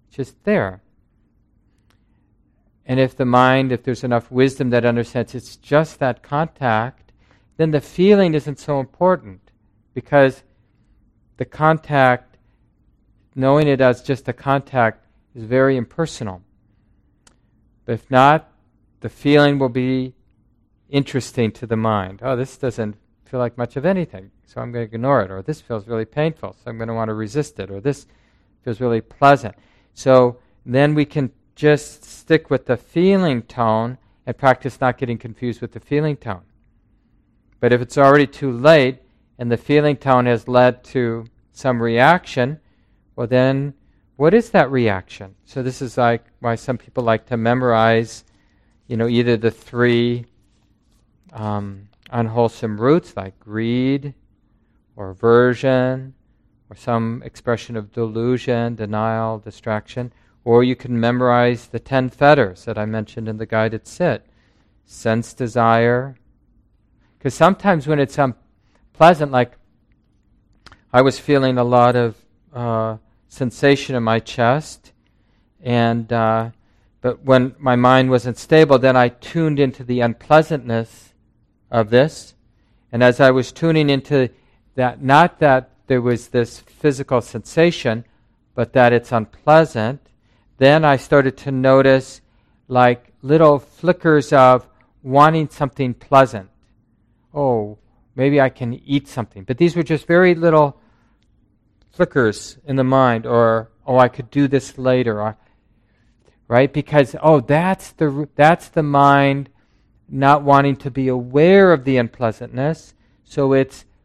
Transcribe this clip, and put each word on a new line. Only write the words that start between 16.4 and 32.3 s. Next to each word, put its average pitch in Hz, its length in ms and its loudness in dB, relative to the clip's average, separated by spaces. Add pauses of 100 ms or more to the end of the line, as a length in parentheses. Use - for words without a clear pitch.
But 123 80 -6
if - 180 -12
not, 139 400 2 (480)
the - 80 -12
feeling 143 500 2
will 135 120 -2
be 127 460 -6 (760)
interesting 127 640 -4
to - 120 -18
the 113 120 -6
mind. 104 440 -4
"Oh, 127 140 -6
this 127 220 -10
doesn't 110 400 -8 (260)
feel - 160 -10
like 120 180 -6
much 120 200 -8
of 135 80 -6
anything, 165 460 -6 (140)
so - 140 -18
I'm 120 120 -12
gonna 117 120 -8
ignore 117 380 -2
it." 95 100 -6
Or, 95 100 -12
"This 151 200 -10
feels 107 260 -10
really 113 180 -6
painful, 147 480 -8
so - 160 -20
I'm 113 100 -14
gonna 113 160 -8
wanna 110 180 -6
resist 110 460 -8
it." 120 100 -12
Or, 98 100 -14
"This 135 280 -6 (560)
feels 110 180 -8
really 117 200 -2
pleasant." 139 540 0 (380)
So 127 460 2 (260)
then 139 300 0
we 147 100 0
can 143 260 -6 (240)
just - 480 -2
stick - 460 -4